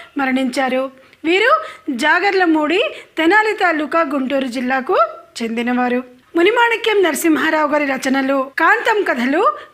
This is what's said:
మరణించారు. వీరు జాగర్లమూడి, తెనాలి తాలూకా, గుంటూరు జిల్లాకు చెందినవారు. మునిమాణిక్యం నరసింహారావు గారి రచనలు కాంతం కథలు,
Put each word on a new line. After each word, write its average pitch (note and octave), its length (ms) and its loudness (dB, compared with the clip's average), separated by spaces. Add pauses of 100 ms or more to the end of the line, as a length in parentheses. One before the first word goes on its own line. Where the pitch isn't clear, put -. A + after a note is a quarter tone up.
(180)
మరణించారు. C4 720 -2 (340)
వీరు A4+ 400 2 (260)
జాగర్లమూడి, E4 920 2 (360)
తెనాలి G#4 340 2
తాలూకా, E4 480 0
గుంటూరు C4+ 460 -2
జిల్లాకు C4 520 -2 (440)
చెందినవారు. B3 640 -2 (320)
మునిమాణిక్యం A4 680 2
నరసింహారావు D#4 640 0
గారి D4 160 0
రచనలు C4+ 760 -2
కాంతం G#4+ 440 2
కథలు, D#4 520 0 (180)